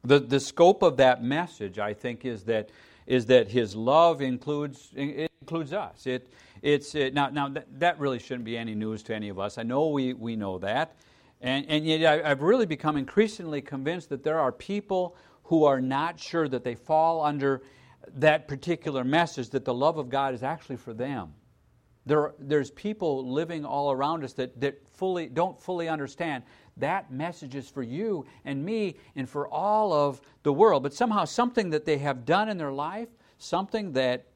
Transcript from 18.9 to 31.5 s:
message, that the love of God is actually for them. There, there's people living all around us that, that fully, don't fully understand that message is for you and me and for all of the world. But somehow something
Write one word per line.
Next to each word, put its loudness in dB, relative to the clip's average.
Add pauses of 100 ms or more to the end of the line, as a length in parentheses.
message, 0
that -4
the -2
love 2
of -6
God -2
is -8
actually -8
for -14
them. -8 (720)
There, 2
there's -2
people -4
living -4
all -2
around -2
us -10
that, -8
that -4 (120)
fully, -4
don't -2
fully -4
understand -6 (340)
that -2
message -8
is -10
for -8
you -4 (200)
and -4
me -4 (220)
and -6
for -4
all 2
of 2 (220)
the 2
world. 8
But -4
somehow 0
something 0